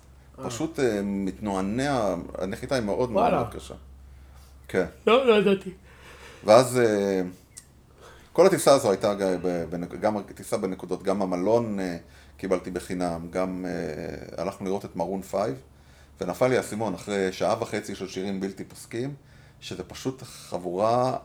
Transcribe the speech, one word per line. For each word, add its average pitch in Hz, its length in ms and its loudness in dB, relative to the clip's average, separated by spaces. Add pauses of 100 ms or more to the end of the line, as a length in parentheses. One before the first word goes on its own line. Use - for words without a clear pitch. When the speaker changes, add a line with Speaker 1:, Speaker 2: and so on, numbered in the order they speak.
(380)
Speaker 1:
אה. 131 60 -10
Speaker 2:
פשוט, 151 360 -4
אה, 110 240 2
מתנוענע, 101 1120 -2 (240)
הנחיתה 98 360 -6
היא 123 100 0
מאוד 117 260 0
מאוד 117 120 2
Speaker 1:
וואלה. - 200 2
Speaker 2:
מאוד 110 100 -6
קשה. - 220 -14 (920)
כן. 92 160 2 (220)
Speaker 1:
לא, 254 200 6
לא 233 80 8
ידעתי. 196 360 2 (760)
Speaker 2:
ואז, 123 340 8
אה, 101 440 4 (1120)
כל 170 140 8
הטיסה 165 280 6
הזו 117 160 4
הייתה 101 240 2
ג-, 95 280 2
ב-, 87 280 -2
בנק-, 87 300 -6
גם 107 160 2
הטיסה 101 400 -6
בנקודות, 95 460 -4
גם 98 200 0
המלון, 98 580 0
אה, 90 160 -4 (400)
קיבלתי 95 340 -2
בחינם, 87 600 -4
גם, 92 380 -4
אה, 82 760 -6
הלכנו 98 240 -4
לראות 98 180 -2
את - 120 -12
מרון 92 260 -2
פייב, 104 320 -2 (680)
ונפל 90 280 0
לי 127 80 4
האסימון 104 380 -2
אחרי 98 380 -2
שעה 101 300 0
וחצי 107 320 -6
של 95 140 -8
שירים 95 320 -6
בלתי 98 240 -6
פוסקים, 131 500 -10 (460)
שזה 92 240 -10
פשוט - 380 -8
חבורה 107 1040 -2